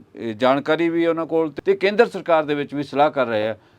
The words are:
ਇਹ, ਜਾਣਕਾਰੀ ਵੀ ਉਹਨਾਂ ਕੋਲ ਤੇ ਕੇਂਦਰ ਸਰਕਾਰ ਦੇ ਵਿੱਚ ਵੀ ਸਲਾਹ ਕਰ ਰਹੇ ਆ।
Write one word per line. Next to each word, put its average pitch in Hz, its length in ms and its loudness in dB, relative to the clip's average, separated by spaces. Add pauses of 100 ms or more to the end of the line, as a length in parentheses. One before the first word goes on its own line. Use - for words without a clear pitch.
(160)
ਇਹ, 110 200 -8
ਜਾਣਕਾਰੀ 143 540 2
ਵੀ 165 160 0
ਉਹਨਾਂ 165 200 -2
ਕੋਲ 160 260 -2 (140)
ਤੇ 196 100 2
ਕੇਂਦਰ 202 300 2
ਸਰਕਾਰ 165 400 0
ਦੇ 147 100 -2
ਵਿੱਚ 143 200 -6
ਵੀ 143 80 -4
ਸਲਾਹ 143 280 2
ਕਰ 131 160 0
ਰਹੇ 107 200 0
ਆ। 107 100 -6 (220)